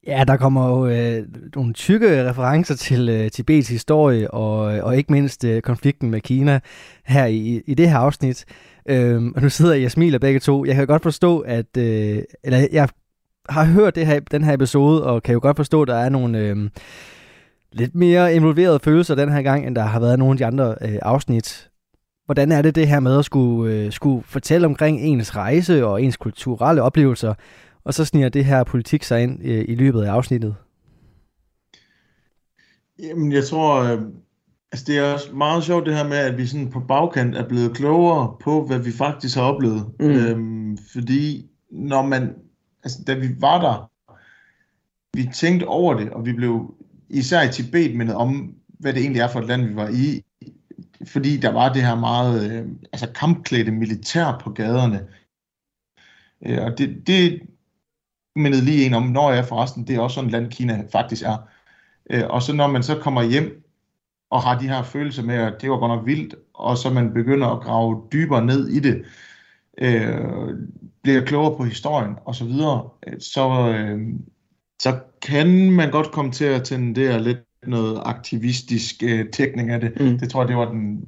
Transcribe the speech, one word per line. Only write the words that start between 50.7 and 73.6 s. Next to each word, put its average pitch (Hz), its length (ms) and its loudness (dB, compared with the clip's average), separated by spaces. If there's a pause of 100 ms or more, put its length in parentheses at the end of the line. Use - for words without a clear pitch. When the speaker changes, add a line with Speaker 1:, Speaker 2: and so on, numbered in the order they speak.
Speaker 2:
Fordi 143 320 -2
der 120 140 0
var 123 220 2
det 135 80 0
her 120 140 0
meget, 117 560 -2
øh, 117 140 -10 (280)
altså, - 220 -8
kampklædte 147 560 0
militær 110 720 -4
på 107 80 -10
gaderne. 113 500 -2 (1400)
Øh, 120 160 -4
og 117 160 -6
det, - 300 -6
det 180 340 2 (920)
mindede 139 300 2
lige 143 200 2
en 127 80 0
om, 117 100 0
når 135 280 0
jeg 123 140 0
forresten, 120 420 -6
det 135 80 -4
er 123 40 -2
også 120 160 -4
sådan 131 120 -6
et 110 40 -2
land, 117 200 -4
Kina 113 400 -6
faktisk - 320 -4
er. 110 140 -4 (720)
Øh, 120 200 -2
og 127 120 -2
så 143 120 -4
når 143 140 2
man 131 160 0
så 151 120 -2
kommer 131 280 -2
hjem 135 400 -2 (640)
og 127 120 0
har 123 180 -2
de 135 80 -6
her 131 160 -4
følelser 131 400 -8
med, 120 120 -4
at 110 260 -2
det 135 100 -6
var 127 60 -2
godt 117 120 -2
nok 113 160 -4
vildt, 151 300 -4 (180)
og 131 240 -2
så 131 120 -4
man 120 240 0
begynder 123 340 0
at 117 140 -4
grave 113 400 -2 (100)
dybere 147 340 0
ned 131 220 0
i 147 120 -2
det, 123 220 0 (760)
øh, 113 400 -2 (840)
bliver 135 180 4
klogere 151 360 -2
på 135 60 -4
historien 120 500 -4 (120)
og 120 100 -10
så 120 100 -8
videre, 135 440 -2 (180)
øh, - 120 -14
så, 131 500 -2